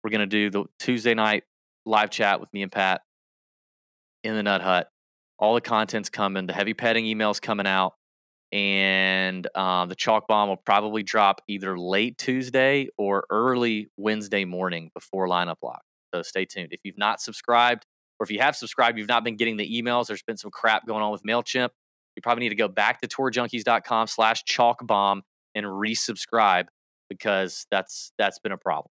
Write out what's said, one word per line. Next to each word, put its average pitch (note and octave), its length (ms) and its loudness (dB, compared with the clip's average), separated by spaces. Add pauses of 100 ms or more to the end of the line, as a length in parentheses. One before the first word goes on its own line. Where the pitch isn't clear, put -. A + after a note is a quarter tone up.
We're G#2+ 80 -4
gonna G#2+ 160 0
do G#2 220 0
the G2 160 -2 (140)
Tuesday A#2 360 0
night G#2+ 280 2 (420)
live G#2+ 260 2
chat G2+ 280 2
with - 140 -14
me G2+ 80 -6
and F#2+ 100 -6
Pat F#2+ 300 0 (1200)
in A2 120 -4
the G#2+ 80 -2
Nut G2 180 2
Hut. F2+ 260 2 (500)
All A2 160 4
the A#2+ 80 2
content's G#2+ 480 -2
coming. F#2+ 380 -2
The F2+ 60 -8
heavy G2 200 -2
petting A2+ 320 0
email's G#2+ 340 0
coming G2+ 280 -2
out. F#2+ 260 2 (580)
And, F#2+ 1040 0
uh, F#2 340 0
the F#2 80 -8
chalk A2 320 0
bomb G#2 220 2
will F#2+ 60 0
probably G#2+ 480 0
drop G2 440 2
either G2 300 -6
late G2 400 0
Tuesday C3 720 0 (100)
or G2 320 0
early A2+ 680 0
Wednesday G#2 480 -2
morning F2+ 480 -6
before F#2+ 340 -4
lineup F2 340 0
lock. - 200 -10 (320)
So F2 80 -4
stay F#2+ 240 -4
tuned. F2 260 -12
If F2 120 -14
you've F#2+ 140 -14
not G#2 240 0
subscribed, A#2+ 640 2 (340)
or A2 40 -2
if G2+ 80 -4
you G#2 80 -2
have C#3 160 2
subscribed, A#2 420 0
you've G#2+ 120 -6
not A#2+ 140 2
been A2+ 120 -4
getting A2+ 220 -2
the A2 240 -4
emails, A#2+ 260 0
there's G#2 160 -8
been A2 140 -6
some G#2 140 -14
crap A2 360 0
going A2 160 -2
on G#2+ 80 0
with - 120 -10
MailChimp. A#2+ 460 0 (460)
You - 60 -12
probably A#2+ 240 0
need A2 40 0
to G#2+ 60 -4
go G#2 140 2
back G#2 320 2
to A#2+ 60 -6
tourjunkies B2 560 -2
dot A2+ 200 2
com A2+ 240 0
slash A2+ 380 2
chalk A#2+ 420 2
bomb G2+ 340 2 (320)
and G#2 120 -4
resubscribe G2+ 1000 2 (440)
because F#2+ 600 -2
that's, - 480 -4
that's G2+ 220 0
been G2 140 -6
a F#2+ 40 -6
problem. D#2 320 -6